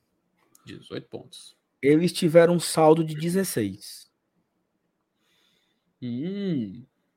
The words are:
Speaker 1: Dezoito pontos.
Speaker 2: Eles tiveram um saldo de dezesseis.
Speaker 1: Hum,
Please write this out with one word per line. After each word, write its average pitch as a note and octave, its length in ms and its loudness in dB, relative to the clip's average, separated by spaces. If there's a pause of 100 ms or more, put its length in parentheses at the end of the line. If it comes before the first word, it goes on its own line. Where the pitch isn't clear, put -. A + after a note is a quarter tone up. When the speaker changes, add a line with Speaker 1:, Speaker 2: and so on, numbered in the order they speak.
(640)
Speaker 1:
Dezoito - 460 -16
pontos. - 480 -20 (240)
Speaker 2:
Eles D#3 320 2
tiveram E3+ 420 4
um E3+ 40 0
saldo D#3+ 440 4
de D#3 120 -6
dezesseis. D#3+ 960 -6 (1900)
Speaker 1:
Hum, C3 840 -6 (320)